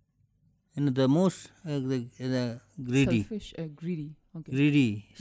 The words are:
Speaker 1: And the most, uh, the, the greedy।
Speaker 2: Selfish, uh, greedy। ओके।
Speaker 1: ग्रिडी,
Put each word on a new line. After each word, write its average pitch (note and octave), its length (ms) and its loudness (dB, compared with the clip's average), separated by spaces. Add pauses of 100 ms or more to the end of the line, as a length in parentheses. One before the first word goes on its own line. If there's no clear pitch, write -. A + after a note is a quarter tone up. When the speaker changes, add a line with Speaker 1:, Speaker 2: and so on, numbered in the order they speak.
(800)
Speaker 1:
And C#3+ 100 2
the C3 180 2
most, E3 300 4
uh, - 480 -8
the, C3 200 -2 (160)
the B2+ 360 -2 (240)
greedy। B2 440 2
Speaker 2:
Selfish, - 300 -10
uh, D3+ 260 -10
greedy। D#3+ 280 -6 (280)
ओके। D#3 160 -10
Speaker 1:
ग्रिडी, C3+ 520 4 (160)